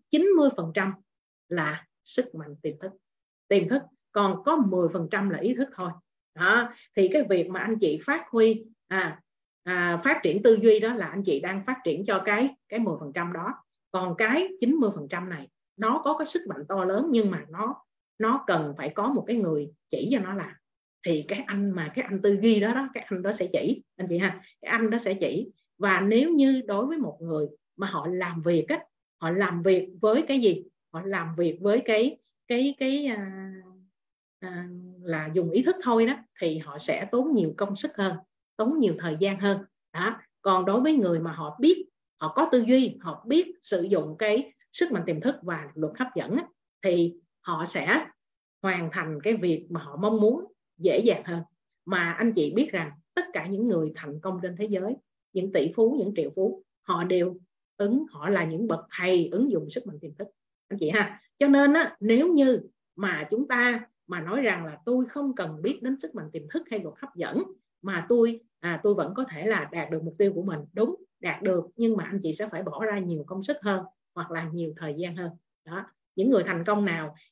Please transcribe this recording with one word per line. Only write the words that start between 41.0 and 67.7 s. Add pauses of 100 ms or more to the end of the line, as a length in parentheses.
mà
họ
biết, (340)
họ
có
tư
duy,
họ
biết (100)
sử
dụng
cái (200)
sức
mạnh
tiềm
thức
và
luật
hấp
dẫn
á, (360)
thì (260)
họ
sẽ (560)
hoàn
thành
cái
việc
mà
họ
mong
muốn (260)
dễ
dàng
hơn. (420)
Mà
anh
chị
biết
rằng (240)
tất
cả
những
người
thành
công
trên
thế
giới, (360)
những
tỷ
phú,
những
triệu
phú, (200)
họ
đều (380)
ứng,
họ
là
những
bậc (100)
thầy
ứng
dụng
sức
mạnh
tiềm
thức, (400)
anh
chị
ha. (180)
Cho
nên
á,
nếu
như (360)
mà
chúng
ta (200)
mà
nói
rằng
là
"Tôi
không
cần
biết
đến
sức
mạnh
tiềm
thức
hay
luật
hấp
dẫn, (400)